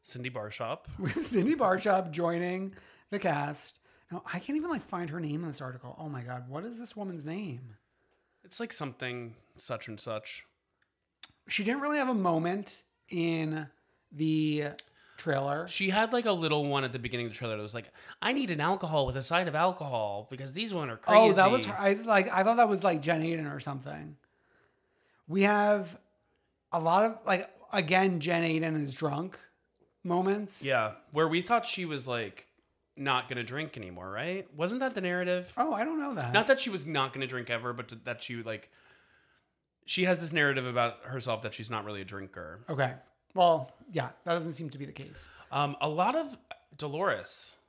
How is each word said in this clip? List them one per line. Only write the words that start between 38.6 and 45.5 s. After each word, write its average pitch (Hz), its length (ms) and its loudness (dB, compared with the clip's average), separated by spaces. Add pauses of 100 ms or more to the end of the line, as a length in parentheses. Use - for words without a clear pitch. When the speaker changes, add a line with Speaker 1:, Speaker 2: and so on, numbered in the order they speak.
Speaker 1:
she - 200 0
has 180 160 2
this 160 120 -6
narrative 139 340 2
about 120 380 0
herself 120 380 -4
that 110 100 -6
she's 110 180 -10
not 107 140 -4
really 104 160 -8
a 95 60 -8
drinker. 95 540 -12 (100)
Speaker 2:
Okay. 131 240 0 (400)
Well, 170 360 4 (220)
yeah, 135 160 -2 (160)
that 170 80 0
doesn't 170 220 -2
seem 147 160 -10
to 127 80 -16
be 139 80 -10
the 143 60 -14
case. - 360 -16 (240)